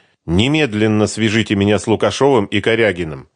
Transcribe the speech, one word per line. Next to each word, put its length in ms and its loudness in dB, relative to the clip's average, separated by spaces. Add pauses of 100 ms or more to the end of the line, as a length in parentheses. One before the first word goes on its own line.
(260)
"Немедленно 800 0
свяжите 480 -2
меня 240 2
с 80 -4
Лукашовым 600 2
и 160 -2
Корягиным". 760 -2